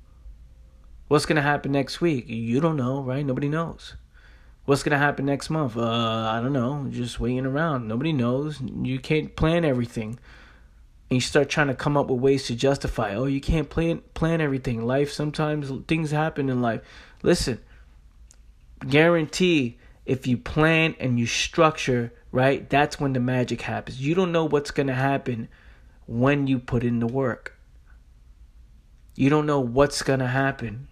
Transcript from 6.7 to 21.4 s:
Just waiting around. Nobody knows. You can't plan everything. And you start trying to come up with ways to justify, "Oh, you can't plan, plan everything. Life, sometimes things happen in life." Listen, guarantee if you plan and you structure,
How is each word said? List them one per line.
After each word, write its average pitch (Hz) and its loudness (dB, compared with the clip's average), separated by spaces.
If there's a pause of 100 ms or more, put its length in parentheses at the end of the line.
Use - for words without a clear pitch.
Just 120 -6
waiting 127 -2
around. 135 -2
Nobody 131 -2
knows. 135 0
You 127 -4
can't 156 -2
plan 165 2
everything. 120 -2 (920)
And 127 2
you 123 2
start 143 2
trying 147 2
to 131 -2
come 147 0
up 139 2
with 127 0
ways 135 2
to 120 -4
justify, 120 0
"Oh, 120 -2
you 139 -2
can't 151 0
plan, 165 -2 (100)
plan 165 0
everything. 131 -2
Life, 143 0
sometimes 151 -4 (140)
things 160 0
happen 151 0
in 127 0
life." 117 0 (400)
Listen, 143 2 (1300)
guarantee 156 4 (260)
if - -2
you 123 2
plan 160 2
and 123 0
you 117 2
structure, 131 0 (180)